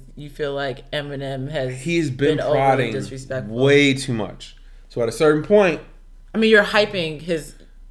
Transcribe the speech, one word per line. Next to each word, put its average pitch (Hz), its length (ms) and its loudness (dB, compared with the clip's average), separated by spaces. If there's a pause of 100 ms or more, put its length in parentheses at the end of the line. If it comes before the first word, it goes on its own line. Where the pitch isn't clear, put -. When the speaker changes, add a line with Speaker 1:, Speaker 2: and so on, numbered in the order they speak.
(160)
Speaker 1:
you 147 140 -16
feel 143 240 -8
like 139 380 -8
Eminem 139 580 -8
has 131 320 -6
Speaker 2:
He's 170 300 -2
been 156 260 0
Speaker 1:
been - 40 -4
overly 143 180 0
Speaker 2:
prodding 131 340 2
Speaker 1:
disrespectful. 107 640 -8
Speaker 2:
way 139 400 6
too 131 180 -6
much. - 420 -8 (340)
So 120 120 -6
at 113 80 0
a - 20 -6
certain 151 320 4
point, 196 380 4 (540)
Speaker 1:
I - 20 -6
mean, 220 140 4
you're 208 120 8
hyping 196 580 -2
his, 160 340 -6 (360)